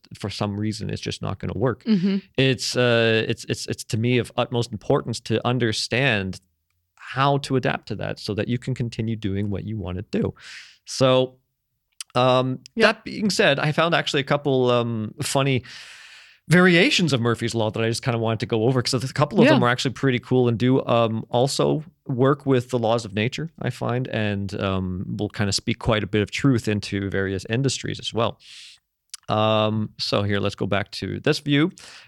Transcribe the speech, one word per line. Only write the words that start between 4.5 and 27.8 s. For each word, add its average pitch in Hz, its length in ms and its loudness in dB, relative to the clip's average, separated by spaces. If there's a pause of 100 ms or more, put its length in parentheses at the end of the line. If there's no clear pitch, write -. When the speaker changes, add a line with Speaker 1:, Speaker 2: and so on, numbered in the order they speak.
Speaker 1:
importance 123 480 -2
to 110 260 -2
understand 117 920 0 (540)
how 139 440 0
to 139 180 -2
adapt - 320 -2
to 110 80 -8
that 101 220 -8
so - 160 -8
that 110 140 -2
you 120 100 -2
can 127 160 -6
continue 113 400 -4
doing 101 360 -4
what 98 140 -6
you 107 120 -6
wanna 90 340 -6
do. - 220 -2 (540)
So, 131 500 2 (760)
um, 127 460 2 (140)
Speaker 2:
Yeah. 220 120 4
Speaker 1:
that 220 180 0
being - 240 -4
said, 170 300 4
I 151 140 0
found 165 220 2
actually 147 260 0
a 135 40 -4
couple, 139 460 2
um, 117 500 0
funny 135 440 0 (840)
variations 180 640 6
of 120 80 0
Murphy's 117 360 0
Law 110 160 2
that 113 100 -2
I 113 60 2
just 117 140 -4
kinda 117 160 -2
wanted 113 220 0
to - 60 -4
go 110 180 0
over, 127 160 4
'cause - 140 -2
a 131 180 -2
couple 151 280 0
of 233 60 8
Speaker 2:
Yeah. 311 80 6
Speaker 1:
them 214 100 4
are 120 40 4
actually 127 260 0
pretty 127 260 0
cool 127 280 2
and 117 80 2
do, 127 300 2
um, 117 420 2
also 143 540 0 (240)
work 135 400 2
with 127 240 2
the 127 80 0
laws 113 260 2
of 98 100 -12
nature, 113 360 -2 (100)
I 123 100 -2
find, 123 380 -4
and, 101 520 -4
um, 92 440 -2 (140)
we'll 104 100 -2
kinda 101 240 -2
speak - 280 -4
quite 107 240 0
a - 20 -6
bit 107 160 0
of 95 80 -2
truth 123 380 2
into 101 420 -2
various 95 400 -2
industries 117 480 -2